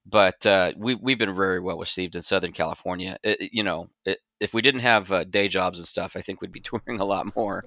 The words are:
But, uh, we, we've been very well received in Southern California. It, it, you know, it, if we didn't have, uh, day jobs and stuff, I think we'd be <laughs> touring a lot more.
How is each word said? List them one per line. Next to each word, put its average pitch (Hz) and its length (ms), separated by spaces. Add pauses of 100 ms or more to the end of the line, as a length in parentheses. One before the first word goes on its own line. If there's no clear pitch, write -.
But, 98 400
uh, 95 300
we, 117 200
we've 123 220
been 101 160
very 92 280
well 90 180
received 87 380
in 85 60
Southern 90 280
California. 90 720
It, 104 160
it, 95 140
you 110 100
know, 87 240 (160)
it, 98 160 (220)
if 101 120
we 113 80
didn't 127 200
have, 107 320
uh, 87 100
day 101 240
jobs 92 320
and 85 80
stuff, 87 300
I 90 40
think 95 200
we'd 92 100
be - 80
<laughs> - 0
touring 117 400
a 98 60
lot 98 320
more. 101 300